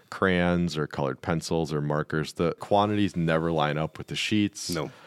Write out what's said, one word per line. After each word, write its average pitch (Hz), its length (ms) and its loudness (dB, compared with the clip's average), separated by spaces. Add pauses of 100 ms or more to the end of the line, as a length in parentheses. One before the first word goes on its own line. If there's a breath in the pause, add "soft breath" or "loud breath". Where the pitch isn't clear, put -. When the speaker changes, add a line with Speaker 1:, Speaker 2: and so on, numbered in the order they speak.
(100)
Speaker 1:
crayons 87 640 2
or 76 100 -2
colored 69 360 -4
pencils 82 500 -2
or 76 80 -2
markers. 76 540 -2
The 85 260 0
quantities 104 560 2
never 82 340 2
line 76 280 2
up 78 200 -4
with - 100 -12
the 80 80 -6
sheets. - 540 0
Speaker 2:
No. 78 200 -4 (160 loud breath)